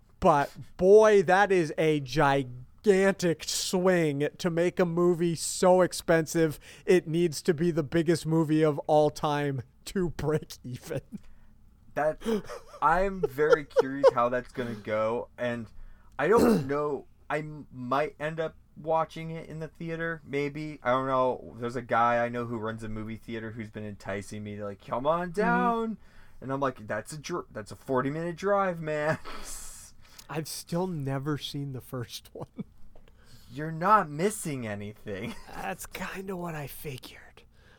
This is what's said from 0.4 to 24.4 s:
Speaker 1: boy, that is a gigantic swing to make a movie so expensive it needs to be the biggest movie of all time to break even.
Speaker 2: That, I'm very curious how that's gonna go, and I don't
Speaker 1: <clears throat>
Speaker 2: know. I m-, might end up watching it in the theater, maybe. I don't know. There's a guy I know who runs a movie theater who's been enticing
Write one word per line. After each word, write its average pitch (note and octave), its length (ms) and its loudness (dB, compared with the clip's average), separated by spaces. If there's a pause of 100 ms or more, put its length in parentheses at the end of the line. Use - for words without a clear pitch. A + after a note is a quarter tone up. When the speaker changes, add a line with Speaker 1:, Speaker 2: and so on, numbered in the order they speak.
Speaker 1:
boy, G#3 460 10
that F#3 280 4
is E3+ 240 2
a D#3 240 2
gigantic D3+ 1400 2
swing E3+ 840 2 (120)
to F#3 120 -2
make E3+ 300 0
a F#3 60 4
movie E3+ 480 2
so F#3 480 4
expensive E3 760 2 (280)
it F3+ 200 6
needs E3 360 0
to F#3 120 2
be E3+ 160 2
the D#3 120 0
biggest E3 420 0
movie D#3 380 2
of D3+ 240 2
all D3+ 240 4
time D3 500 -2 (240)
to F3+ 260 -2
break D3+ 440 -4 (100)
even. C3 380 -8 (920)
Speaker 2:
That, D3+ 240 -2 (600)
I'm F#3 400 2
very D3+ 460 2
curious C#3 480 2
how A#2+ 160 4
that's B2 200 -2
gonna A#2+ 240 -6
go, A2 600 -2
and A#2+ 300 -4 (520)
I C#3+ 100 2
don't G#3+ 380 4
Speaker 1:
<clears throat> - 0 -
Speaker 2:
know. C#3+ 380 -2 (240)
I D3+ 100 -2
m-, D3+ 340 -10
might C3 460 -2
end D#3 220 -6
up D#3+ 140 -6 (280)
watching D#3+ 480 -2
it D#3+ 200 -12
in D#3 100 -12
the D#3+ 80 -8
theater, E3 580 -8
maybe. C#3+ 560 -6
I A#2+ 80 -2
don't C3 160 2
know. B2+ 540 0
There's A#2+ 160 -6
a A#2+ 60 -4
guy A#2+ 420 2
I A#2+ 60 -2
know A#2+ 160 -4
who A#2 100 -6
runs A2 260 -6
a A2 60 -10
movie G#2+ 280 -8
theater A2+ 340 -10
who's A2 200 -10
been G#2+ 140 -10
enticing G#2 580 -10